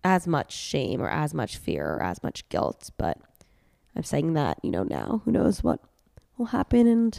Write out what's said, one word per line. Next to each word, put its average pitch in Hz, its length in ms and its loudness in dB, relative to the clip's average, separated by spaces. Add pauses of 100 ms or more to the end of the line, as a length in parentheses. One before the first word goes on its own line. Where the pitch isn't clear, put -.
as 185 220 2
much 165 280 -2
shame - 480 -4
or - 80 -2
as 151 240 -2
much 139 240 -4
fear 73 280 -4
or 76 160 -4
as 90 220 -4
much - 260 -8
guilt. - 480 -4
But - 220 -2 (760)
I'm 160 80 -6
saying 156 300 0
that, 147 300 0
you - 80 -2
know, 87 120 -2
now. 208 420 -2
Who - 60 2
knows - 320 2
what - 180 2 (560)
will 240 100 -4
happen 240 400 4
in 233 320 4